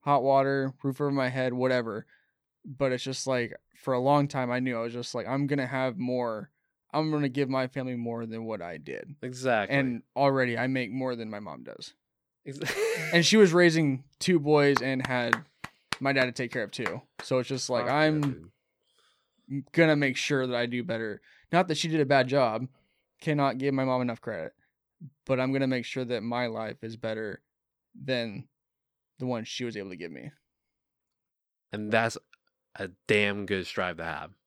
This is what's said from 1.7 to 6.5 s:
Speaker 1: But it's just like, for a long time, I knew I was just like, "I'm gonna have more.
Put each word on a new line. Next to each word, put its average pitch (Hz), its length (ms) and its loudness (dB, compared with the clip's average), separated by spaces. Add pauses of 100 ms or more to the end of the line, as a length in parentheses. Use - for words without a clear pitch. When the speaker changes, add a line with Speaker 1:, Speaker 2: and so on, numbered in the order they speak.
Speaker 1:
But 135 260 -2
it's 127 120 -2
just 135 240 -6
like, 123 260 0 (220)
for - 180 -2
a 123 60 2
long 143 280 4
time, 131 240 -2
I 123 80 0
knew 127 180 -2
I 113 40 -4
was 117 120 -6
just 120 220 -8
like, 110 120 -4
"I'm 139 200 0
gonna 139 200 0
have 131 300 -2
more. 120 540 -4 (420)